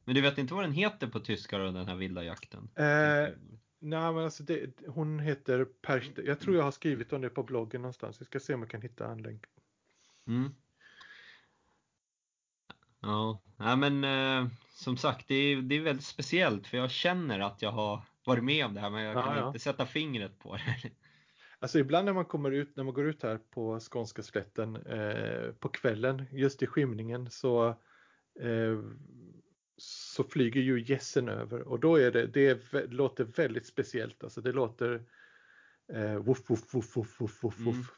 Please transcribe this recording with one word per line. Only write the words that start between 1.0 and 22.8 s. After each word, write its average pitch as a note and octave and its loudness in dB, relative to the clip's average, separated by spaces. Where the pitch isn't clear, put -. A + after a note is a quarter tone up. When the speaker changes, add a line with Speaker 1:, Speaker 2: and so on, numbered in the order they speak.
Speaker 1:
på A#2 -4
tyska - -2
då, F#2+ 0
den F#2 -4
här F#2 -4
vilda F#2 -4
jakten? G2+ -12
Speaker 2:
Eh, D3+ 4
nej, D#3+ -2
men D#3+ -2
alltså D#3+ -4
det, C#3+ -2
hon D3+ -4
heter C3+ 2
Persta. C3 -4
Jag C#3+ 0
tror F#3+ 4
jag D#3 6
har C#3 2
skrivit C3 -2
om C#3 -2
det B2+ -4
på C3 -4
bloggen A#2+ -4
någonstans. A#2 -8
Jag B2 -16
ska - -6
se C#3+ -2
om B2 -4
jag A2+ -8
kan A2+ -10
hitta A2+ -8
en A2 -10
länk. A2 -12
Speaker 1:
Mm. B2+ 0
Ja, G#2+ 0
nej, A#2 4
men, C#3 4
eh, C3+ 2
som - -4
sagt, - -2
det C3+ 2
är, C#3 4
det C3 0
är D3+ 2
väldigt D3 0
speciellt D3 0
för B2 -4
jag B2+ 0
känner E3 0
att G2+ -4
jag G#2 0
har G#2 -2
varit B2 4
med C#3+ 2
om G2+ -4
det G2+ -6
här, G#2 -2
men G#2+ -4
jag G#2+ -2
Speaker 2:
Ja, B2 2
Speaker 1:
kan C#3 0
Speaker 2:
ja. C3+ 0
Speaker 1:
inte C3 -6
sätta C3 -2
fingret C3 -4
på - -12
det. - -4
<laughs> - -20
Speaker 2:
Alltså D#3 2
ibland D3+ 4
när G3+ 2
man F3+ 2
kommer C#3+ -2
ut, C#3+ -2
när C3+ -4